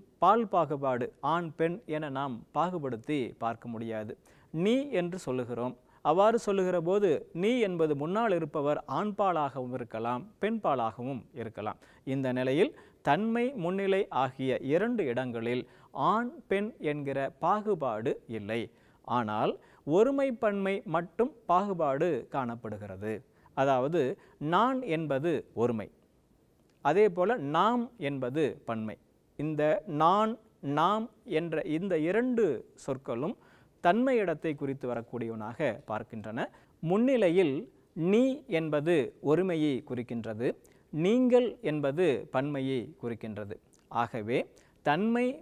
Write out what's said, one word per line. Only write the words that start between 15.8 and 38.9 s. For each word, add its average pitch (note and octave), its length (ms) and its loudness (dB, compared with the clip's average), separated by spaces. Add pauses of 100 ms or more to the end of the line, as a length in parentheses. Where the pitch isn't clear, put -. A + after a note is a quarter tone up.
ஆண், A3+ 220 0 (180)
பெண் G3+ 220 0 (200)
என்கிற C#3 280 -4 (220)
பாகுபாடு D#3+ 720 0 (160)
இல்லை. A2 320 -4 (480)
ஆனால் A#2+ 440 0 (340)
ஒருமை C4+ 420 2 (140)
பன்மை G3+ 320 0 (120)
மட்டும் G#3+ 460 -2 (140)
பாகுபாடு E3+ 640 2 (260)
காணப்படுகிறது. G#2+ 800 -6 (440)
அதாவது C#3 440 2 (540)
நான் B3+ 260 4 (160)
என்பது D3+ 340 -2 (240)
ஒருமை, A2+ 340 0 (960)
அதே F#3 240 6
போல F#3 280 2 (200)
நாம் A#3 280 2 (140)
என்பது C#3 460 -2 (220)
பன்மை. A2 300 -6 (420)
இந்த D3 240 -2 (380)
நான், G3+ 320 4 (460)
நாம் G#3 280 2 (320)
என்ற D#3+ 240 -2 (140)
இந்த F3+ 220 -2
இரண்டு A3 460 0 (400)
சொற்களும் C3+ 520 -6 (480)
தன்மை A#3+ 380 4
இடத்தை E3 320 -2
குறித்து C#3 340 -4
வரக்கூடியவனாக A#2 800 -4 (200)
பார்க்கின்றன. A2 520 -8 (420)
முன்னிலையில் F#3+ 720 4 (560)
நீ A3+ 140 6 (340)
என்பது D#3 380 2 (260)